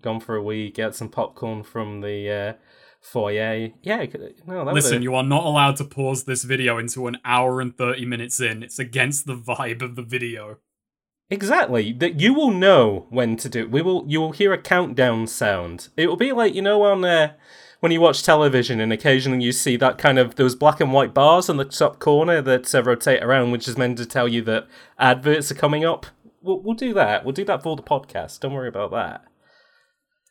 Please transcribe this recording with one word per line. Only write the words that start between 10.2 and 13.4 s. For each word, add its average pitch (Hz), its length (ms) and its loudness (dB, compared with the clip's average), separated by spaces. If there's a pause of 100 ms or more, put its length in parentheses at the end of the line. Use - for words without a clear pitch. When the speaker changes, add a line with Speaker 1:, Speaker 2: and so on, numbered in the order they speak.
Speaker 1:
Exactly. 196 640 0
That 143 260 -2
you 214 140 6
will 285 180 2
know 160 580 6
when 117 280 0
to 120 120 -10